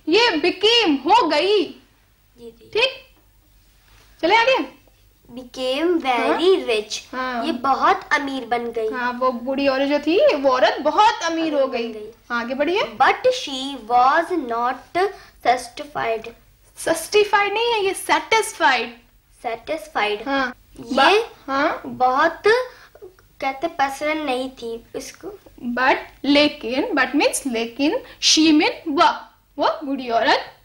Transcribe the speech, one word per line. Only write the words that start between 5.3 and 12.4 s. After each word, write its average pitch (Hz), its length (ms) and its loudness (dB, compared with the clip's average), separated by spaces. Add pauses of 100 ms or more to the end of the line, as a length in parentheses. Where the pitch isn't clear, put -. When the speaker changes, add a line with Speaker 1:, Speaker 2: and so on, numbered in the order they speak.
Speaker 2:
Became 262 720 -2
very 240 260 0
Speaker 1:
हाँ। 330 380 2
Speaker 2:
rich। 214 340 -4 (120)
Speaker 1:
हाँ। 254 340 -4
Speaker 2:
ये 320 60 -2
बहुत 277 480 2 (120)
अमीर 269 320 -2
बन 233 280 -4
गई। 220 180 -4
Speaker 1:
हाँ, 247 220 -4
वो 254 200 -2
बूढ़ी 269 360 -2
औरत 269 200 0
जो 294 100 0
थी, 392 360 4
वो 277 160 2
औरत 262 300 2
बहुत 403 420 2
अमीर 330 320 -2
हो 285 60 2
Speaker 2:
अमीर 247 200 -2
Speaker 1:
गई। 233 80 -6
Speaker 2:
बन 214 120 -12
गई। 214 80 -14 (220)
Speaker 1:
हाँ, 233 120 -4